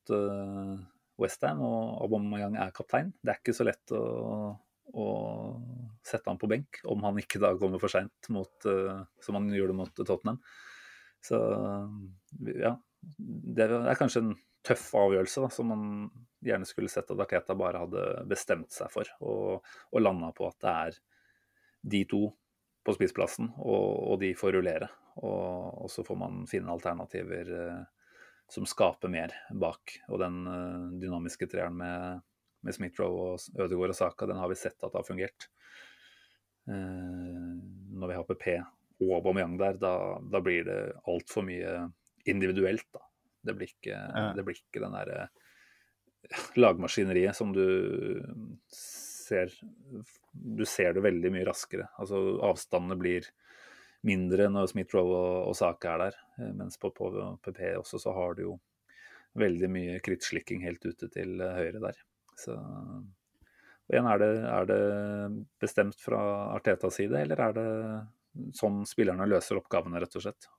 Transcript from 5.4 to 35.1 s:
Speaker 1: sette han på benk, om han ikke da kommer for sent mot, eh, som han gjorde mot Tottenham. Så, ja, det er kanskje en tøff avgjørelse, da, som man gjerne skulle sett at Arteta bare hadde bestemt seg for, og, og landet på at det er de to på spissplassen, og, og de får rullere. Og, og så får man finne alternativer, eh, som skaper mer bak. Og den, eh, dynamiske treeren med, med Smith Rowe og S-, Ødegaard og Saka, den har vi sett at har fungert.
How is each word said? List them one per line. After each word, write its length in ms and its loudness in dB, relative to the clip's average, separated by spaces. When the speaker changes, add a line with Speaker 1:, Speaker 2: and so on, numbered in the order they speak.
Speaker 1:
sette 240 -4
han 100 -2
på 100 -2
benk, 360 -2
om 180 -2
han 140 2
ikke 240 -2
da 160 6
kommer 240 0
for 80 2
sent 400 -2
mot, 240 -4
eh, 380 0
som 140 -6
han 160 0
gjorde 240 2
mot 200 -4
Tottenham. 460 0
Så, 160 2
ja, 160 2
det 600 -2
er 260 4
kanskje 260 4
en 120 0
tøff 220 2
avgjørelse, 460 6
da, 100 0
som 160 0
man 140 -2
gjerne 240 0
skulle 240 -4
sett 200 -4
at 120 -2
Arteta 360 0
bare 260 0
hadde 180 -2
bestemt 480 -2
seg 160 -6
for, 180 -4
og, 440 -2
og 100 4
landet 320 2
på 140 -4
at 140 -12
det 120 2
er 240 -4
de 260 2
to 120 2
på 80 4
spissplassen, 640 0
og, 280 2
og 100 2
de 120 0
får 240 2
rullere. 300 0
Og, 680 -4
og 40 -8
så 140 -6
får 160 -6
man 260 -6
finne 240 -2
alternativer, 840 -4
eh, 280 -6
som 160 -4
skaper 420 2
mer 220 -2
bak. 460 -4
Og 120 -2
den, 240 -4
eh, 360 -6
dynamiske 480 -4
treeren 300 -4
med, 400 -6
med 140 -6
Smith 240 -6
Rowe 320 0
og 80 -6
S-, 160 -16
Ødegaard 380 0
og 40 -10
Saka, 300 0
den 100 -4
har 140 -2
vi 80 -4
sett 240 -6
at 100 -6
har 140 -2
fungert. 400 -6